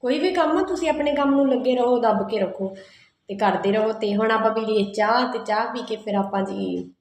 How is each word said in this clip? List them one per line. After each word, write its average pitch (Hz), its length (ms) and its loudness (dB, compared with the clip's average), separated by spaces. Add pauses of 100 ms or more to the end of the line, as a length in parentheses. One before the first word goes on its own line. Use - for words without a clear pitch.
ਕੋਈ 269 160 0
ਵੀ 359 140 2
ਕੰਮ 320 240 2
ਆ, 381 60 2
ਤੁਸੀਂ 339 260 -2
ਆਪਣੇ 294 260 0
ਕੰਮ 277 200 2
ਨੂੰ 277 140 4
ਲੱਗੇ 247 260 2
ਰਹੋ, 247 240 2
ਦੱਬ 208 300 2
ਕੇ 220 100 -2
ਰੱਖੋ 190 360 -4 (540)
ਤੇ 196 80 -8
ਕਰਦੇ 202 340 0
ਰਹੋ। 214 220 2
ਤੇ 208 220 -2
ਹੁਣ 220 160 2
ਆਪਾਂ 220 220 4
ਪੀ 220 100 -2
ਲਈਏ 208 300 0
ਚਾਹ, 226 400 2
ਤੇ 226 140 -4
ਚਾਹ 220 260 0
ਪੀ 247 100 -6
ਕੇ 226 120 -6
ਫਿਰ 208 200 -6
ਆਪਾਂ 196 280 0
ਜੀ 196 340 -4 (240)